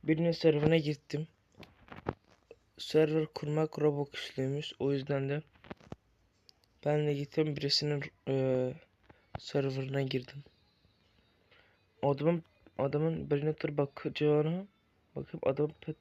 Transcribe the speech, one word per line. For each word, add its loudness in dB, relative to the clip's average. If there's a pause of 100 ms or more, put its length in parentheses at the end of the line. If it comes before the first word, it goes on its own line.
Birinin 2
serverına 4
gittim. -2 (1500)
Server 2
kurmak -2
Roblox 2
işliymiş. -4
O 0
yüzden -2
de -2 (1400)
ben 2
de 0
gittim -2
birisinin, -2 (240)
e, 0 (640)
serverına -2
girdim. -4 (1600)
Adamın, 2 (340)
adamın 0
brain 0
rot'ları -2
bakacağına 0 (500)
bakıp -6
adam 0 (100)
pet -8